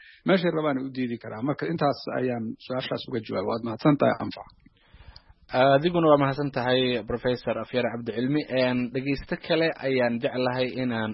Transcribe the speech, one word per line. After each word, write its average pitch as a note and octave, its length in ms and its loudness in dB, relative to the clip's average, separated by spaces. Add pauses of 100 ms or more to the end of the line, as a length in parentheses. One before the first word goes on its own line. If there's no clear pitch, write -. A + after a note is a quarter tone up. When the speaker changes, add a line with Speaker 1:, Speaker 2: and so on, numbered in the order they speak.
(260)
Speaker 1:
meeshay F3 280 4
rabaan D3+ 240 0
ay C3 80 -4
u C3+ 80 -8
diidi A#2+ 240 -4
karaan. A2+ 260 -10
Marka - 220 -2
intaas D#3+ 340 0 (140)
ayaan B2 320 -2 (100)
su-aashaas - 500 -6
uga B2 140 -4
jawaabay. G2+ 300 -4
Waad A2+ 160 -4
mahadsan C#3 320 2
tahay, A#2 200 2
Anfac. G2+ 320 -10 (1000)
Speaker 2:
Adiguna D3 580 4
waa D3 100 8
mahadsan C#3 340 0
tahay, B2+ 520 2
Professor A#2+ 540 -2
Afyare A#2+ 340 -2
Cabdi A#2 220 -6
Cilmi. C3 320 0
Een, B2+ 320 0 (100)
dhegeysto C3+ 480 -4
kale E3 380 0
ayaan B2+ 460 0
jeclahay B2+ 480 0 (120)
inaan A2+ 340 -2